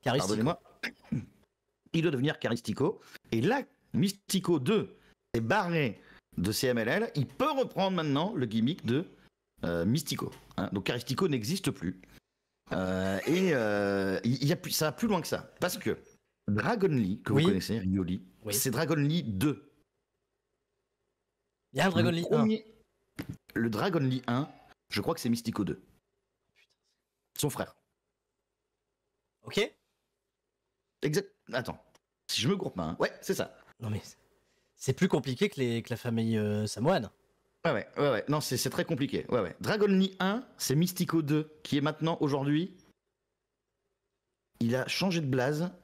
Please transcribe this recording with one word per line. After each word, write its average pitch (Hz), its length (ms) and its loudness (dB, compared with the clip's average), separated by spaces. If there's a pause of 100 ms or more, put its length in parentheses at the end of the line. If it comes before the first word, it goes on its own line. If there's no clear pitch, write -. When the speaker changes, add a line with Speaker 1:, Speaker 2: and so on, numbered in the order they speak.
Speaker 1:
Caristico. 131 260 0
Speaker 2:
pardonnez-moi, 110 320 0 (520)
<clears throat> - 800 -12
il 165 100 0
doit 165 80 2
devenir 143 280 0
Caristico. 113 640 -2 (320)
Et 113 80 2
là, 247 220 2 (320)
Mystico 175 640 0
deux 143 380 0 (360)
est 117 80 0
barré 156 600 0 (360)
de 135 160 0
C - 160 0
M 123 100 4
L 110 100 2
L, 202 260 0
il 131 120 0
peut 285 240 0
reprendre 196 460 0
maintenant 156 380 0
le 139 120 0
gimmick 113 380 0
de, 131 220 0 (580)
euh, 85 200 0
Mystico, 139 460 0 (260)
hein. 92 160 -2
Donc 98 120 -2
Caristico 123 440 -2
n'existe 139 420 0
plus. - 300 -6 (720)
Euh, 92 540 0
et, 180 280 2
euh, 101 720 2
il, 120 180 2
il 143 60 2
y 156 40 4
a 180 40 0
plus, 156 160 -10
ça 156 140 0
va 151 60 -2
plus - 140 -4
loin 202 140 2
que - 80 -8
ça. - 320 -6
Parce 180 180 -2
que 104 180 -2 (520)
Dragon 185 400 2
Lee, 113 340 0
que - 100 -2
Speaker 1:
Oui. 139 100 6
Speaker 2:
vous 170 60 6
connaissez, 113 300 0
Rioli, 95 440 0 (220)
Speaker 1:
Oui. 107 100 -4
Speaker 2:
c'est 131 160 0
Dragon 143 260 0
Lee 151 260 2
deux. 113 480 -2 (2000)
Speaker 1:
Il 131 60 -6
y - 40 2
a 175 40 6
un 196 40 6
Dragon 170 200 4
Speaker 2:
Le 170 60 0
Speaker 1:
Lee 170 140 0
un. 220 60 4
Speaker 2:
premier, 220 300 4 (880)
le 117 160 0
Dragon 160 300 0
Lee 131 260 0
un, 123 220 -2 (420)
je 104 100 -2
crois 156 140 0
que - 60 -12
c'est - 80 -4
Mystico 113 360 0
deux. 76 180 -6 (1600)
Son 147 120 0
frère. - 240 -8 (1700)
Speaker 1:
Ok. 120 180 -2 (1400)
Speaker 2:
Exact. 151 260 -2 (240)
Attends. 120 260 -4 (500)
Si - 120 -2
je 107 80 2
me 196 80 2
gourre 156 160 -6
pas, 87 120 -4
hein. 78 140 -4
Ouais, - 220 0
c'est - 140 -4
ça. - 240 -6 (220)
Speaker 1:
Non 110 100 -6
mais 104 100 -4 (760)
c'est - 180 -4
plus 185 140 2
compliqué 147 400 0
que 202 120 -6
les, 117 220 0
que - 80 -8
la 117 60 -2
famille, 113 420 0
euh, 107 280 0
samoane. 135 440 0 (540)
Speaker 2:
Ouais, 165 80 2
ouais, 110 240 -2
ouais, 143 140 2
ouais. 107 180 0
Non, 147 140 2
c'est, 127 160 -4
c'est 131 120 -2
très 175 140 -2
compliqué. 135 460 -2
Ouais, 120 100 2
ouais. 90 200 -4
Dragon 196 260 0
Lee 190 340 4
un, 202 240 -2 (140)
c'est - 160 0
Mystico 165 480 2
deux, 151 280 0 (120)
qui - 160 0
est - 20 2
maintenant, 151 400 -2
aujourd'hui, 147 560 0 (1800)
il 117 160 2
a 127 100 -2
changé 170 360 0
de 147 40 -2
blaze. 139 440 0 (140)